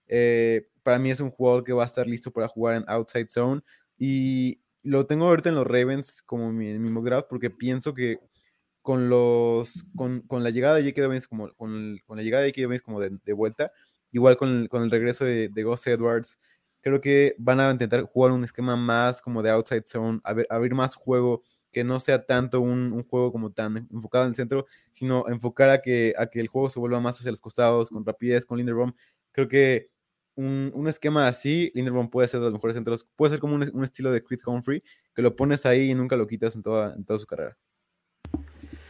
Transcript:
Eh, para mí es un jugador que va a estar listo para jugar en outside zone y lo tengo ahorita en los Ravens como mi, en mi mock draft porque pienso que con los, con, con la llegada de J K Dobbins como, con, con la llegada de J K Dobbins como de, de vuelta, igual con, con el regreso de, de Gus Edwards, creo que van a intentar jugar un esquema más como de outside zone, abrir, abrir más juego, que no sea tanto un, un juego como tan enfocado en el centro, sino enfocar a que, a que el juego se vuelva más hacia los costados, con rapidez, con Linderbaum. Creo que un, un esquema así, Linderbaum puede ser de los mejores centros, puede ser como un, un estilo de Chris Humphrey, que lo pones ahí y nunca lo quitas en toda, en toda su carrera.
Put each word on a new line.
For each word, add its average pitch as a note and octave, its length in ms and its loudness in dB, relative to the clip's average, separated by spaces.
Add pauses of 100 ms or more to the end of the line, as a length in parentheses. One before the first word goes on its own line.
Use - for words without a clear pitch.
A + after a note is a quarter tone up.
Eh, A#2 600 2 (160)
para B2 160 4
mí C3 100 0
es C3 120 -2
un C3+ 80 -4
jugador B2 340 2
que B2 100 -4
va A#2+ 100 2
a - 20 -2
estar A#2+ 200 -4
listo A#2 260 -8
para A2+ 180 -4
jugar A2+ 260 0
en A2+ 120 -4
outside A2+ 420 -4
zone B2+ 320 0 (360)
y C3 640 -2 (240)
lo C#3 220 2
tengo D#3+ 220 2
ahorita E3+ 220 4
en E3 60 2
los C3 120 2
Ravens B2+ 560 0
como A#2 280 -6
mi, A2+ 180 -4
en G#2+ 120 -6
mi A2+ 80 -2
mock A2+ 160 -4
draft B2+ 240 0
porque B2 220 -6
pienso B2+ 420 -4
que B2 240 -4 (640)
con B2+ 280 0
los, A#2+ 760 2 (100)
con, B2+ 260 -6
con B2 220 -6
la A#2+ 60 0
llegada B2+ 260 2
de D3+ 60 4
J C#3 140 -2
K C#3 80 0
Dobbins C3 240 -2
como, G#2+ 260 -10
con, G#2+ 540 -10
con A2 100 -14
la G#2+ 60 -8
llegada B2 200 0
de C#3 60 2
J C3+ 60 -8
K C3 80 -6
Dobbins B2 180 -4
como G#2+ 180 -10
de, G2 240 -4
de G#2 100 -4
vuelta, A2 380 -2 (400)
igual B2 260 6
con, B2 320 0
con A#2+ 120 -2
el A#2 80 0
regreso A#2+ 340 0
de, A2+ 260 0
de G#2+ 140 -6
Gus A#2+ 220 -2
Edwards, A#2 540 0 (420)
creo C#3 180 2
que C#3 380 4
van B2+ 220 2
a C3+ 100 4
intentar B2 320 0
jugar B2+ 300 4
un B2+ 120 0
esquema B2 320 -4
más A#2+ 460 0
como A2+ 220 -4
de A2 80 2
outside A2+ 340 0
zone, A2+ 380 -4
abrir, A2+ 260 -2
abrir A#2 240 -2
más C3 220 0
juego, B2 480 0 (280)
que B2 120 -4
no B2+ 160 -2
sea C3 260 0
tanto B2+ 340 0
un, B2 320 -2
un A#2+ 120 -6
juego B2 280 0
como A2 220 -6
tan A2 400 -6
enfocado A2+ 320 -2
en B2 60 -2
el A2+ 40 -6
centro, C3 300 -4 (260)
sino B2+ 380 -2
enfocar A#2+ 400 2
a C3+ 120 4
que, A#2 360 2
a A#2+ 80 0
que A#2+ 160 -6
el A2+ 60 -2
juego C3+ 220 -2
se B2+ 100 -10
vuelva A#2+ 200 -2
más A#2+ 200 -4
hacia B2 120 -6
los B2 80 -8
costados, A#2 520 2
con A2 120 -10
rapidez, A#2+ 420 -2
con A#2+ 120 -6
Linderbaum. B2 340 -2 (400)
Creo C3+ 160 0
que C3 420 4 (460)
un, C3+ 380 -4
un D3+ 160 -4
esquema D3+ 400 2
así, D3+ 440 -2
Linderbaum B2 360 -2
puede B2 180 2
ser A#2+ 140 -2
de A#2+ 60 2
los A2 60 0
mejores A2+ 220 -4
centros, A#2 400 -4
puede D3 140 4
ser D3 100 -2
como C#3+ 160 -2
un, C#3+ 180 -2
un C3+ 120 -2
estilo C3 260 -4
de A#2 100 2
Chris - 240 -8
Humphrey, B2 380 -4 (320)
que A#2 60 -2
lo A#2+ 160 4
pones C#3 280 2
ahí C3 260 4
y B2+ 40 0
nunca B2+ 220 0
lo G#2+ 100 0
quitas A2+ 300 -4
en G2+ 60 -12
toda, G#2+ 300 -2
en G2+ 120 -12
toda G#2+ 140 -2
su G#2+ 60 -16
carrera. - 320 -10 (1300)